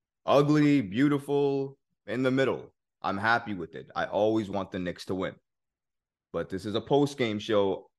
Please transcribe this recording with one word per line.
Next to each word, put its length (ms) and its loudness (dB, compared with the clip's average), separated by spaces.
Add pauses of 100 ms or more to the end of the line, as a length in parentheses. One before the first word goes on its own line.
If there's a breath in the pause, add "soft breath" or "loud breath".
(260)
Ugly, 560 4
beautiful, 960 0 (280)
in 160 -4
the 80 2
middle. 400 0 (300)
I'm 160 -2
happy 380 0
with 200 -10
it. 120 -14 (100)
I 80 -2
always 460 0
want 200 -4
the 100 -6
Knicks 260 -8
to 80 -4
win. 200 -6 (1000)
But 160 -6
this 160 -6
is 80 -6
a 80 0
post-game 560 0
show 500 0 (100)